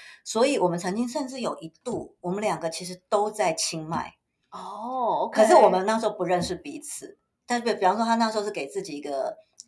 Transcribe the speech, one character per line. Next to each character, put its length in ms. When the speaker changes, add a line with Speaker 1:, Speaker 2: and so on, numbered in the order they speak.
Speaker 1:
所 220
以 140
我 80
们 100
曾 180
经 140
甚 180
至 120
有 180
一 160
度， 380
我 80
们 120
两 180
个 100
其 160
实 240
都 220
在 220
清 340
迈。 280
Speaker 2:
哦， 720
OK。 180
Speaker 1:
可 60
是 80
我 120
们 200
那 100
时 100
候 60
不 100
认 180
识 120
彼 260
此， 380
但 140
比， 120
比 80
方 140
说 100
她 100
那 160
时 60
候 60
是 80
给 160
自 140
己 160
一 40
个 360